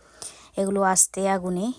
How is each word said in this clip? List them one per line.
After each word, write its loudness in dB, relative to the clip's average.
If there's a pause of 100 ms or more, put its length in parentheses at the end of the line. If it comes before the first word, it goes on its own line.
(560)
এগুলো 0
আস্তে 2
আগুনে -2